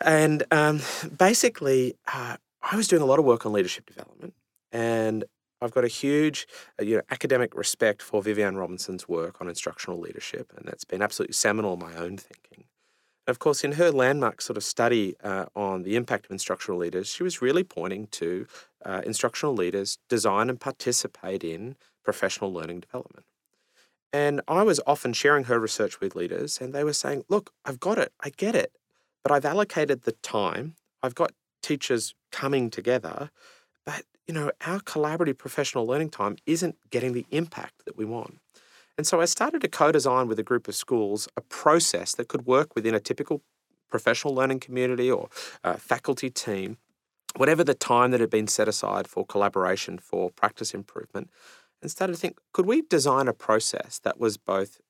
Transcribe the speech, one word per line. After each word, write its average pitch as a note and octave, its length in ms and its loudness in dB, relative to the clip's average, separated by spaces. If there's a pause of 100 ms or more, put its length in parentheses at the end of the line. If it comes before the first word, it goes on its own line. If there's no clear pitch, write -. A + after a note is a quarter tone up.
And, D#3 500 4
um, D3+ 300 4 (360)
basically, D#3 800 4 (180)
uh, B2 240 -8 (240)
I - 140 -4
was G#3+ 120 2
doing E3+ 140 6
a C#3 60 2
lot C3+ 100 6
of D#3 80 6
work A#2+ 180 6
on A2 80 -2
leadership G2 360 0
development, - 480 -18 (360)
and A2+ 540 0 (360)
I've A#2+ 100 -4
got B2+ 120 2
a A#2+ 40 2
huge, D3 600 0 (320)
uh, G2+ 40 -2
you A2 140 2
know, - 120 -2
academic B2 460 0
respect - 480 0
for G#2 180 -2
Vivienne G2+ 340 0
Robinson's F2+ 540 -8
work E2+ 320 -4
on F2+ 80 -8
instructional E2+ 500 -8
leadership, E2+ 560 -12
and - 120 -18
that's - 180 -14
been F#2+ 160 -4
absolutely - 320 -2
seminal G#2+ 400 0
in F2 60 -4
my E2+ 160 -12
own F2 220 -8
thinking. - 480 -20 (640)
Of B2+ 100 -2
course, D3 260 2
in C#3+ 100 0
her E3 180 6
landmark C3+ 500 2
sort G#2+ 160 -6
of G2+ 60 -6
study, A#2 600 2
uh, F#2+ 220 -4 (100)
on F#2+ 280 -2
the G2 120 -2
impact A#2+ 300 -2
of - 60 -16
instructional F#2 480 -6
leaders, F2 300 -4
she - 120 -8
was F3 220 -4
really D3 200 2
pointing G2 440 -8
to, F2+ 400 -6 (360)
uh, F#2+ 220 -6
instructional B2 480 -2
leaders G2 540 -2
design A2 420 2
and B2+ 100 -6
participate - 840 -4
in F2+ 320 -8 (280)
professional G2 480 -2
learning F2 280 -8
development. - 480 -14 (840)
And C#3+ 360 2
I F3 160 4
was G3 240 4
often C#3 260 0
sharing C#3+ 300 4
her A#2+ 160 2
research A2 400 -2
with G2 160 -6
leaders, F2+ 440 -4
and B2+ 140 -10
they C#3 100 -2
were D3+ 100 0
saying, C#3 360 -4
"Look, G3+ 240 0 (120)
I've C3 140 -8
got G3+ 200 0
it, - 200 0
I C#3+ 120 -10
get G#3 240 0
it, - 200 0 (460)
but C#3 100 2
I've C#3+ 140 4
allocated D3+ 560 0
the A2+ 120 -2 (100)
time, G#2 520 -4 (280)
I've C3 100 -2
got - 180 0 (300)
teachers C3 540 -2 (160)
coming C3+ 400 0
together, B2 580 -2 (560)
but, - 200 -10 (200)
you E3 80 -8
know, D3+ 160 -2 (160)
our F3+ 140 -4
collaborative D3+ 580 -2
professional C3 480 -4
learning D3 240 0
time G#2 280 -4 (100)
isn't E3 300 0 (120)
getting B2 240 -2
the A#2+ 160 -6
impact - 560 -6
that - 100 -12
we A2 100 -6
want." A2+ 340 -8 (580)
And D3+ 100 -2
so E3+ 140 4
I F3 40 4
started C#4 360 0
to - 80 0
co-design C3+ 580 4
with A2 120 -2
a G#2+ 40 -2
group A#2+ 240 0
of G2+ 80 -6
schools G#2 600 -2
a - 40 -6
process - 760 2
that A#2+ 120 -6
could A#2+ 180 -6
work C3 300 2
within A2 180 0
a G#2+ 60 2
typical C#3+ 420 -4 (480)
professional A#2+ 460 0
learning C3 240 2
community B2+ 500 0
or, - 200 0 (340)
uh, F2 120 -2
faculty - 540 -4
team, G2+ 480 -6 (600)
whatever D3+ 260 6
the C#3+ 100 4
time B2 380 4
that B2 80 4
had A2 100 2
been G#2+ 180 2
set G#2+ 200 0
aside G2 400 -2
for - 180 -4
collaboration F#2+ 760 0
for F2+ 300 -2
practice - 440 -2
improvement, - 560 -12 (520)
and D#3 80 -8
started F#3 220 -2
to E3 80 -6
think, - 200 -6 (120)
could F#3 140 2
we B3 160 2
design C#3 480 4
a B2 40 2
process - 680 0
that - 200 -4
was A2 160 0
both G2 540 -4